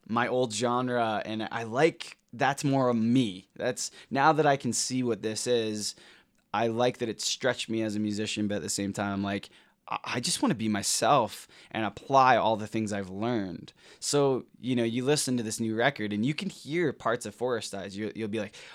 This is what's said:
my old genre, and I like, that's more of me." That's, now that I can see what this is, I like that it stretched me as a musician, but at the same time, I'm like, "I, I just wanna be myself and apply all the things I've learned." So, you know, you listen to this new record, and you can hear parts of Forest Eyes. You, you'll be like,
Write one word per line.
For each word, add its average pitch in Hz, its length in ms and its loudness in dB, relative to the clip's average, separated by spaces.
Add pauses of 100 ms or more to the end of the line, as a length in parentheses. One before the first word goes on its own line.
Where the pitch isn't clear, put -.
my 117 180 2
old 127 260 0
genre, 120 720 0
and 110 280 -6
I 117 120 -6
like, 127 520 0 (160)
that's 135 320 0
more 135 240 4
of 123 80 4
me." 113 600 2
That's, - 340 -4 (200)
now 139 220 6
that 147 140 4
I 139 100 4
can 127 160 -2
see 127 300 -2
what 113 200 -2
this 110 240 -4
is, 110 480 -2 (600)
I 110 120 2
like 120 320 0
that 117 100 -2
it 104 140 -6
stretched - 480 -2
me 113 100 0
as 107 160 -2
a 107 40 0
musician, 104 460 -2
but 101 100 -2
at 87 60 -4
the 101 60 -6
same 101 240 -2
time, 101 200 -2
I'm 98 100 -2
like, 101 260 -4 (400)
"I, 110 160 -4
I - 160 -4
just - 220 -2
wanna 233 120 4
be 110 140 -2
myself 110 800 2 (220)
and 110 160 -4
apply 131 500 4
all 107 200 4
the 104 100 -6
things 107 260 -2
I've 98 160 -4
learned." 98 640 -6 (280)
So, 139 440 2 (160)
you 127 160 0
know, 117 80 4
you 117 200 0
listen 135 320 2
to 120 60 0
this 107 180 -4
new 113 140 0
record, 110 380 0
and 104 140 0
you 147 80 0
can 190 160 -6
hear 151 420 -2
parts 117 320 -2
of 104 100 -10
Forest 117 400 -4
Eyes. 95 220 -10
You, 107 180 -6
you'll 110 140 -6
be 107 120 -4
like, - 160 -8 (180)